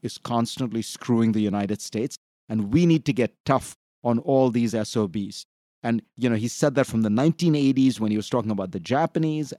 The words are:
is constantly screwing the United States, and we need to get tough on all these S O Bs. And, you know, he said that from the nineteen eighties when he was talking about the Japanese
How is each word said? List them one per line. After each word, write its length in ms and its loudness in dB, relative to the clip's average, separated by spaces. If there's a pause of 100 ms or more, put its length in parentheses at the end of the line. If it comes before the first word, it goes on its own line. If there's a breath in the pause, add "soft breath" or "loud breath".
is 160 -8
constantly 640 -4
screwing 520 0
the 80 2
United 420 -2
States, 340 -6 (320)
and 240 -2
we 140 4
need 180 4
to 80 0
get 220 0 (100)
tough 300 0 (300)
on 160 2
all 280 2
these 260 0
S 220 -4
O 120 0
Bs. 340 -8 (400)
And, 200 -2 (140)
you 120 0
know, 80 2
he 120 -2
said 260 0
that 120 2
from 160 0
the 80 2
nineteen 440 2
eighties 460 2
when 100 0
he 60 0
was 120 -4
talking 220 -2
about 220 -4
the 80 -6
Japanese 800 -2